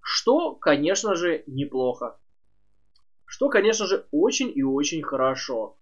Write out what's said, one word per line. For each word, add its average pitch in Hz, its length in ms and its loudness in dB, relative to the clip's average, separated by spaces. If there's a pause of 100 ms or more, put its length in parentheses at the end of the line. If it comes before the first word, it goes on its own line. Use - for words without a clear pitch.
Что, 302 460 0
конечно 175 600 0
же, 165 320 -2
неплохо. 131 720 -4 (1040)
Что, - 240 0
конечно 214 380 2
же, 190 240 0
очень 247 420 2
и 139 80 -2
очень 143 400 0
хорошо. 131 800 -4